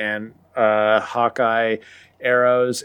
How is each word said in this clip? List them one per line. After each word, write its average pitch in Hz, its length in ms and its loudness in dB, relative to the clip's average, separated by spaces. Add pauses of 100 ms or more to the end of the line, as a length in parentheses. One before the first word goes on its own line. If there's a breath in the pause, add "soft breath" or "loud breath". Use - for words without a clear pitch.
and, 107 320 -6 (240)
uh, 107 440 2
Hawkeye 113 760 -2 (440 loud breath)
arrows 123 640 2